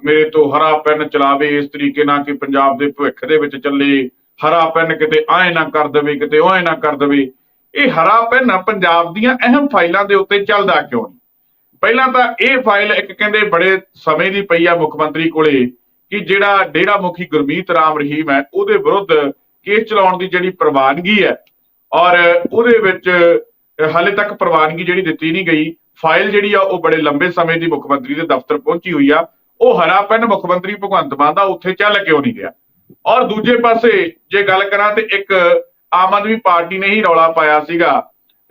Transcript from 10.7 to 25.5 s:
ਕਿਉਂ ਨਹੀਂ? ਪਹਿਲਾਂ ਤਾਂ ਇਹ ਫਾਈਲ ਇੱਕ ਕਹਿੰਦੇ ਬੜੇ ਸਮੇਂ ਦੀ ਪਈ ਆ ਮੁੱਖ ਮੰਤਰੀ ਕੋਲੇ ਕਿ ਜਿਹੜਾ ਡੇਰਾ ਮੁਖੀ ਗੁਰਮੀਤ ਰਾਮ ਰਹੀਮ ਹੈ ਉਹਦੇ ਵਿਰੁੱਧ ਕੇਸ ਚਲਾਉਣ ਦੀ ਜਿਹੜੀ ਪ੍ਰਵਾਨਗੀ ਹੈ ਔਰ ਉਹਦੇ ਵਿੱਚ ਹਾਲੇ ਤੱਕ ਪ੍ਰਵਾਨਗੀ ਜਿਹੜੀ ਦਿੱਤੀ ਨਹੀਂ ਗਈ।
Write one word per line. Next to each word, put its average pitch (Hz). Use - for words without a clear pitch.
ਕਿਉਂ 117
ਨਹੀਂ? -
ਪਹਿਲਾਂ 247
ਤਾਂ 247
ਇਹ 254
ਫਾਈਲ 208
ਇੱਕ 180
ਕਹਿੰਦੇ 208
ਬੜੇ 190
ਸਮੇਂ 160
ਦੀ 196
ਪਈ 170
ਆ 170
ਮੁੱਖ 156
ਮੰਤਰੀ 156
ਕੋਲੇ 147
ਕਿ 202
ਜਿਹੜਾ 196
ਡੇਰਾ 175
ਮੁਖੀ 180
ਗੁਰਮੀਤ 147
ਰਾਮ 156
ਰਹੀਮ 147
ਹੈ 139
ਉਹਦੇ 202
ਵਿਰੁੱਧ 165
ਕੇਸ 220
ਚਲਾਉਣ 190
ਦੀ 185
ਜਿਹੜੀ 180
ਪ੍ਰਵਾਨਗੀ 165
ਹੈ 123
ਔਰ 175
ਉਹਦੇ 233
ਵਿੱਚ 180
ਹਾਲੇ 180
ਤੱਕ 208
ਪ੍ਰਵਾਨਗੀ 165
ਜਿਹੜੀ 180
ਦਿੱਤੀ 160
ਨਹੀਂ 185
ਗਈ। 160